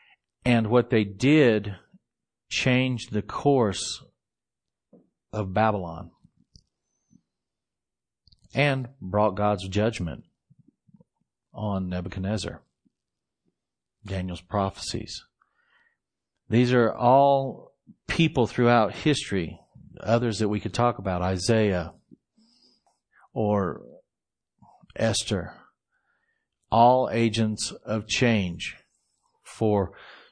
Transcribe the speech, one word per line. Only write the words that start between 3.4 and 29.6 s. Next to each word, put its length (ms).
of 220
Babylon 560
and 360
brought 340
God's 340
judgment 560
on 360
Nebuchadnezzar. 720
Daniel's 380
prophecies. 840
These 240
are 220
all 800
people 400
throughout 480
history, 640
others 400
that 100
we 120
could 140
talk 240
about, 240
Isaiah 720
or 500
Esther, 600
all 400
agents 640
of 220
change 720
for 520